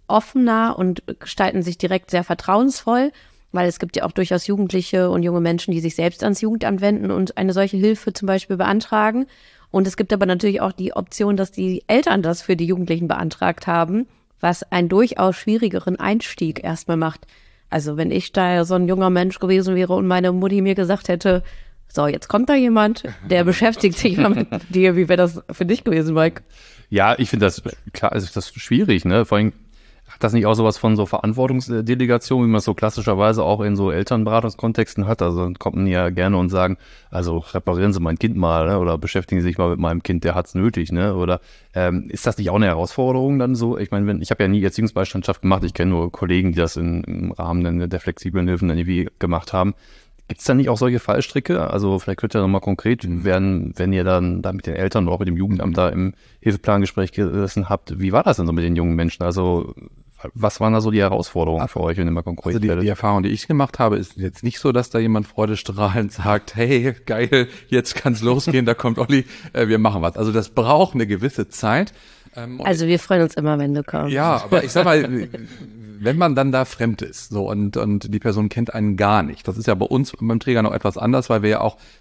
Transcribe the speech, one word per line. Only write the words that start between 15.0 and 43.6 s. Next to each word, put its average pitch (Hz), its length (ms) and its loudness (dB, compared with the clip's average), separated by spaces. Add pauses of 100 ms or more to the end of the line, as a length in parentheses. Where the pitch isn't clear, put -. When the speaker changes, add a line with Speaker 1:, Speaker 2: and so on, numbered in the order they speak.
Speaker 1:
schwierigeren 190 640 -2
Einstieg - 640 -2
erstmal 165 340 -4
macht. 160 300 -4 (420)
Also 147 280 -4
wenn 165 120 0
ich - 220 -2
da 180 340 2
so 180 80 -2
ein 180 140 2
junger 185 240 2
Mensch 185 260 2
gewesen 190 380 2
wäre 180 180 0
und 190 140 2
meine 180 240 2
Mutti 190 300 0
mir 190 120 2
gesagt 190 340 -2
hätte, 180 360 2 (440)
"So, 147 200 -2
jetzt - 200 -4
kommt 233 220 0
da 285 60 4
jemand, 226 480 2 (260)
der 175 140 4
<laughs> 175 80 4
beschäftigt 220 440 2
sich 202 220 0
mal 202 120 4
mit 226 180 2 (220)
dir." 185 260 4
Wie 175 120 2
wäre 180 100 4
das 175 340 2
für 180 160 -4
dich 220 160 0
gewesen, 160 320 0
Mike? 160 260 2 (480)
Speaker 2:
Ja, 101 300 4
ich 123 100 0
finde 104 160 2
das, 90 160 2 (320)
klar, - 220 -2
ist 95 200 -4
das - 160 -8
schwierig, 147 540 2
ne? 98 180 4
Vor 104 140 0
allem 107 160 2 (540)
hat - 160 -20
das 110 100 2
nicht 110 140 4
auch 107 80 4
sowas 110 240 2
von 107 160 4
so 104 100 2
Verantwortungsdelegation, 123 1400 0
wie 117 40 4
man 110 100 4
es 101 60 0
so 107 100 0
klassischerweise 107 720 0
auch 104 180 0
in 104 140 0
so 98 160 0
Elternberatungskontexten 110 1120 0
hat? 110 160 -2
Also 87 220 0
dann 90 160 -4
kommt - 160 -4
man 95 100 0
ja 90 240 2
gerne 92 260 2
und 90 140 2
sagen, 92 280 0 (340)
"Also 87 260 -2
reparieren 92 560 0
Sie 95 60 -4
mein 82 180 -2
Kind 110 180 -2
mal, 82 300 2
ne? 95 140 0
Oder 87 180 0
beschäftigen 92 420 -2
Sie 87 80 0
sich 87 120 -2
mal 87 100 2
mit 87 80 -2
meinem 85 240 -2
Kind, 87 220 -2
der 85 100 0
hat's 87 220 -4
nötig", 90 360 0
ne? 92 220 0
Oder, 90 280 -2 (340)
ähm, 90 340 -2
ist - 160 -8
das 107 140 -2
nicht 98 100 -2
auch 90 60 0
eine 107 100 4
Herausforderung 127 720 0
dann 127 160 0
so? 117 240 -2